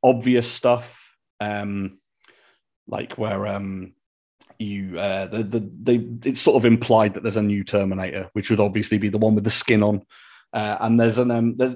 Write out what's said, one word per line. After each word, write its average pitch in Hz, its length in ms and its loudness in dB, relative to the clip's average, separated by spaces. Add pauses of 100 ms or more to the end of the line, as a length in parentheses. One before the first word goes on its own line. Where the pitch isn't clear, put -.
obvious 123 480 2
stuff, - 560 -2 (340)
um, 101 580 -6 (880)
like - 320 -10
where, 104 280 -4
um, 98 460 -8 (640)
you, 98 400 -8
uh, 98 280 -4
the, 110 160 -4
the, 101 280 -4 (120)
they, 120 480 -2
it's 131 100 -4
sort 143 160 4
of 117 80 4
implied 113 500 4
that 95 80 -10
there's 107 140 -4
a 110 60 2
new 104 220 0
Terminator, 95 680 -4
which 104 160 -4
would 107 100 4
obviously 107 380 0
be 104 100 0
the 104 100 -2
one 107 160 4
with 104 100 2
the 110 60 0
skin 107 320 2
on. 104 200 0 (500)
Uh, 107 280 -4
and 113 200 4
there's 117 180 4
an, 123 140 2
um, 117 240 0
there's, 127 200 0